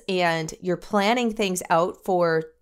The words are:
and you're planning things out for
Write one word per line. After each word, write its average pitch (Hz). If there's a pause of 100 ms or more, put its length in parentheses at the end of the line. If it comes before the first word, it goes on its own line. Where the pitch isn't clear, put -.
and 170 (100)
you're 175
planning 214
things 196
out 175
for 170 (160)